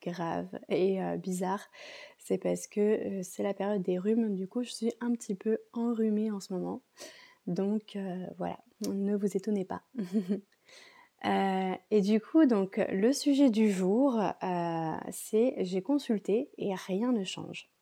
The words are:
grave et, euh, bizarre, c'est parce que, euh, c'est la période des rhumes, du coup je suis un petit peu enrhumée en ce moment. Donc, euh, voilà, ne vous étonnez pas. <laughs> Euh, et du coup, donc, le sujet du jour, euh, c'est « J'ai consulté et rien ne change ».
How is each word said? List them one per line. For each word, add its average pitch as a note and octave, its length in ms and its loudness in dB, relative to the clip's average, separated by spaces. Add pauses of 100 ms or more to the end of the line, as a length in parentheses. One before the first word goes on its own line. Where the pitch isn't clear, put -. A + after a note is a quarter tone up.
grave F3 680 -6
et, F#3+ 340 0
euh, F3 140 -4
bizarre, F#3 540 -4 (480)
c'est - 180 -2
parce F3+ 300 -4
que, - 140 -4
euh, G3+ 420 0
c'est - 200 -8
la G3+ 120 -2
période G3+ 260 -2
des F3+ 180 0
rhumes, A3 360 0
du F#3+ 120 -4
coup A#3+ 160 -4
je A#3+ 100 -8
suis - 280 -2
un A#3+ 120 0
petit A3 240 -4
peu A3 200 0 (160)
enrhumée A3 580 0
en G3+ 100 -4
ce - 120 -10
moment. F3+ 300 -4 (640)
Donc, G3 500 -2
euh, F#3 300 -6 (100)
voilà, F3 220 -6 (280)
ne G3 300 0
vous G3+ 220 0
étonnez G3 260 0
pas. F#3 160 -8 (140)
<laughs> A#3 80 -4 (1200)
Euh, F#3+ 460 2 (180)
et G#3+ 120 6
du G#3 180 4
coup, D#4+ 240 6
donc, G3+ 320 2 (140)
le G#3+ 240 4
sujet C#4 340 4
du G#3+ 220 4
jour, A3 500 2
euh, E3+ 760 -2 (140)
c'est « A#3 500 2
J'ai F#3 200 -2
consulté A#3+ 800 0
et F#3+ 160 -2
rien G3 380 -2
ne G#3 120 0
change ». - 460 -10 (120)